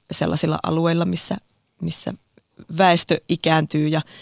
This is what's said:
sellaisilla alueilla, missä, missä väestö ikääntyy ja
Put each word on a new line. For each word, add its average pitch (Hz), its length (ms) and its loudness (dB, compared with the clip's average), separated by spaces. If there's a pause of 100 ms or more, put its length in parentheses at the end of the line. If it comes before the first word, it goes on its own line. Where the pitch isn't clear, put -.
(120)
sellaisilla 160 520 -2
alueilla, 165 420 0
missä, 180 320 -4 (440)
missä - 320 -6 (640)
väestö 170 400 4 (120)
ikääntyy 156 580 2
ja 156 140 0 (200)